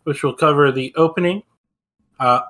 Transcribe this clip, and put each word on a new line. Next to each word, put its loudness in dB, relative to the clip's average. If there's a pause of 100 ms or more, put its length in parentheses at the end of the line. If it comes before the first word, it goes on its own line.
which -6
will -2
cover 2
the -8
opening, 0 (760)
uh, 2